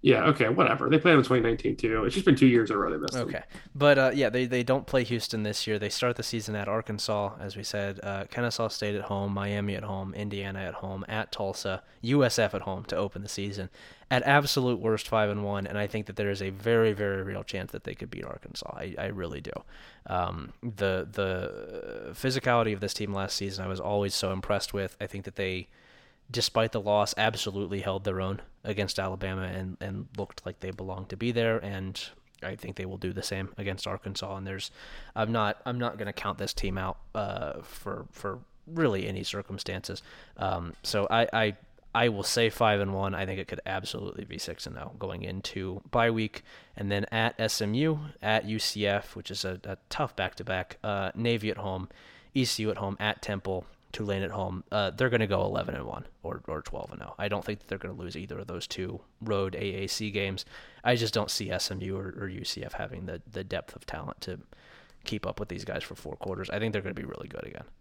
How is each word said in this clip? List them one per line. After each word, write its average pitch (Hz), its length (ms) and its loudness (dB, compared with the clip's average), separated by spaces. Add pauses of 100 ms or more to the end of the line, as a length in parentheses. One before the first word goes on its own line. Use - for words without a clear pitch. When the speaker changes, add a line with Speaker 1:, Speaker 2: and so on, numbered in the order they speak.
Speaker 1:
yeah, 113 240 8
okay, 131 240 6
whatever. - 400 4
They 156 100 8
played 165 160 10
in 135 80 10
twenty 127 180 6
nineteen 117 360 2
too. 110 260 2
It's 123 100 2
just 190 120 2
been 151 100 12
two 135 120 10
years 117 220 10
in 110 60 4
a 101 40 4
row 92 120 2
they 78 60 -2
missed 71 160 -2
them. 123 160 0
Speaker 2:
Okay. - 120 -4 (320)
But, 143 240 8
uh, 131 160 8
yeah, 131 160 6
they, 127 160 4
they 123 160 2
don't 131 240 4
play 127 200 4
Houston 110 380 0
this 104 220 -2
year. 107 140 2
They 104 80 -2
start 120 300 0
the 113 60 -4
season 107 320 -2
at 101 120 -2
Arkansas, 104 720 0
as 98 160 -8
we 101 80 -8
said, 101 400 -4
uh, 98 220 -4
Kennesaw 117 420 0
State 104 280 -2
at 98 80 -2
home, 101 300 -2
Miami 101 420 0
at - 80 -4
home, 98 300 -4
Indiana 196 460 -4
at 180 140 -6
home, 190 340 -6
at 110 240 -4
Tulsa, 95 520 -4 (180)
U 131 240 6
S 117 120 2
F 107 160 4
at 98 100 -2
home 92 220 -4
to - 120 -2
open 95 240 -2
the 101 80 -10
season. 98 400 -4 (420)
At 127 120 4
absolute 139 580 4
worst, 110 260 2
five 107 220 4
and 104 160 -2
one, 101 200 -2
and 98 120 -4
I 104 100 0
think 104 200 -4
that 98 100 -10
there 104 120 0
is 101 120 -2
a 98 80 -2
very, 113 420 4
very 98 320 0
real 98 200 -6
chance - 280 -6
that - 140 -8
they - 100 -6
could - 160 -10
beat - 140 -8
Arkansas. - 500 -10
I, - 240 -8
I - 60 -2
really 90 340 -4
do. - 140 -10 (540)
Um, 87 440 -2 (100)
the, 98 480 0
the 92 1040 -4
physicality 120 600 4
of 98 80 -2
this 101 120 -2
team 101 200 -4
last 98 240 -2
season, 98 260 -4
I 95 60 -4
was 95 100 -4
always 101 340 2
so 95 200 0
impressed 95 400 0
with. 98 260 -4
I 101 80 -6
think 98 160 -8
that 95 140 -12
they, 92 320 -2 (600)
despite 117 440 2
the 107 80 0
loss, 104 360 4
absolutely 101 600 0
held 95 240 -2
their 95 180 0
own 98 200 -2 (220)
against 101 360 -2
Alabama 95 440 -2
and, 92 380 -6
and 98 340 -6
looked - 300 -6
like 95 140 -8
they 95 120 -6
belonged 92 380 -8
to 92 80 -6
be 117 140 0
there, 113 260 4
and 95 420 -6 (440)
I 110 120 -6
think 95 200 -10
they 92 100 -6
will 95 120 -8
do 92 160 -4
the 92 100 -6
same 95 340 -4
against 98 300 -4
Arkansas. 98 500 -6
And 95 80 -8
there's, 95 240 -6 (460)
I'm 110 160 0
not, 107 340 2
I'm 123 140 -4
not 120 180 -2
gonna 104 160 -6
count - 240 -4
this 98 160 -4
team 95 240 -2
out, 95 220 -4 (160)
uh, 101 480 -4
for, - 480 -8
for 104 280 -6 (280)
really 135 400 2
any 95 160 -4
circumstances. 98 800 -6 (340)
Um, 87 360 -2 (100)
so 101 260 2
I, 113 240 6
I, 107 240 2 (380)
I 117 140 6
will 101 140 -2
say 117 260 4
five 107 300 6
and 98 140 0
one. 95 200 0
I 95 120 -2
think 95 140 -4
it - 80 -6
could - 200 -8
absolutely 98 580 -6
be - 140 -10
six - 260 -8
and - 120 -10
oh - 200 -10
going 95 240 -6
into 95 600 -6 (100)
bye 117 180 6
week, 110 320 -2 (340)
and 101 140 -4
then 101 220 2
at 113 260 2
S 110 240 0
M 107 140 0
U, 151 240 2 (200)
at 107 260 2
U 110 120 -2
C 104 300 0
F, 101 280 0
which - 140 -10
is - 160 -4
a, 92 200 -4
a 95 120 -6 (120)
tough - 260 -2
back-to-back, - 680 -4
uh, 98 300 0
Navy 113 380 0
at - 60 -4
home, 95 320 -4 (440)
E 131 120 4
C 113 180 0
U 107 80 2
at - 60 -2
home, 98 220 -2
at 104 220 0
Temple, 95 460 -4 (240)
Tulane 98 320 -2
at 92 80 -2
home. 95 400 -4
Uh, 101 180 2
they're 123 220 2
gonna 110 160 4
go 98 160 2
eleven - 320 -2
and - 100 -6
one - 200 -10 (180)
or, - 240 -6
or 78 160 -6
twelve - 280 -10
and - 120 -12
oh. - 160 -14
I 101 80 -2
don't 101 180 -2
think 104 140 -6
that - 80 -20
they're 98 100 -4
gonna 95 160 -8
lose 85 240 -8
either 87 220 -8
of - 80 -10
those 87 180 -6
two 90 340 -6 (220)
road 98 320 0
A 98 300 -4
A 95 40 -4
C 107 220 -2
games. 98 360 -2 (380)
I 123 120 4
just 113 180 0
don't 107 160 0
see 95 220 -2
S 90 180 -2
M 95 100 -6
U 95 160 -4
or, 95 240 -8
or 101 80 -6
U 95 160 -8
C - 200 -6
F - 100 -10
having - 320 -8
the, 85 160 -8 (100)
the 92 120 -6
depth 95 320 -8
of - 100 -16
talent - 360 -10
to 92 180 -8 (680)
keep - 220 -6
up - 120 -6
with 104 100 -6
these 90 140 -8
guys - 200 -6
for - 100 -12
four 78 220 -12
quarters. 92 340 -8
I - 80 -4
think 107 160 -2
they're 104 80 -2
gonna 95 140 -6
be - 80 -8
really - 240 -10
good - 180 -10
again. - 200 -14 (160)